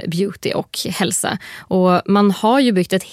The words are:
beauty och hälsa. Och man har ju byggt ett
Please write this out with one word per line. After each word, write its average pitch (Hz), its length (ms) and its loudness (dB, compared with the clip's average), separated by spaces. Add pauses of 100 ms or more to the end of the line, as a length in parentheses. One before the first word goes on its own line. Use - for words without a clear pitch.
beauty 170 460 -4
och - 260 -6 (100)
hälsa. - 480 -4 (220)
Och 180 460 2
man 202 260 4
har 226 280 2
ju 247 120 4
byggt 180 220 0
ett 185 200 0